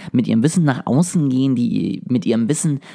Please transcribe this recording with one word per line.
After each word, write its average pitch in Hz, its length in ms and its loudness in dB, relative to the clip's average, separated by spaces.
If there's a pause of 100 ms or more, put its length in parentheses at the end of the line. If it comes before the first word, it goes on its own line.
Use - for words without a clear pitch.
(120)
mit 120 160 2
ihrem 113 140 2
Wissen 165 220 2
nach 135 240 0
außen 151 420 2
gehen, 131 260 0
die 117 520 -2
mit 127 180 0
ihrem 113 240 2
Wissen 147 300 0 (160)